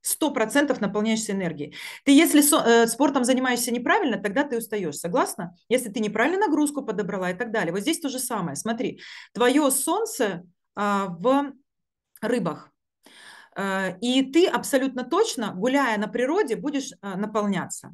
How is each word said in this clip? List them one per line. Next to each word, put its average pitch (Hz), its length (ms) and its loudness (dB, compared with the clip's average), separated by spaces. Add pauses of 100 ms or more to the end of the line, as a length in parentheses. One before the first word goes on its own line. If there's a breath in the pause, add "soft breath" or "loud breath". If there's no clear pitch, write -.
Сто - 300 -2
процентов 262 480 2
наполняешься 214 540 -2
энергией. 160 420 -4 (300 loud breath)
Ты 285 60 6
если 285 300 8
со-, 294 240 4
э, 233 220 6
спортом 277 380 2
занимаешься 247 460 0
неправильно, 247 460 2
тогда 208 260 -2
ты 240 140 -4
устаёшь, 202 380 -4
согласна? 240 600 -4 (120 soft breath)
Если 247 220 0
ты 226 100 -6
неправильно 247 480 0
нагрузку 294 380 0
подобрала 190 460 -4
и - 20 -4
так 226 180 -6
далее. 180 220 -2
Вот 202 80 -2
здесь 330 180 -2
то 285 80 -6
же 254 120 -6
самое. 202 360 -6
Смотри, 226 460 -6 (320 loud breath)
твоё 269 380 4
солнце, 277 720 -2 (320)
а, 202 320 -2
в 262 460 0 (680)
рыбах. 214 500 -4 (880 loud breath)
Э, 190 400 -4
и 254 240 2
ты 330 240 4
абсолютно 254 560 0
точно, 247 500 -2
гуляя 240 440 0
на 208 100 -2
природе, 254 480 0
будешь, 269 360 -6
э, 202 240 -10
наполняться. 208 800 -4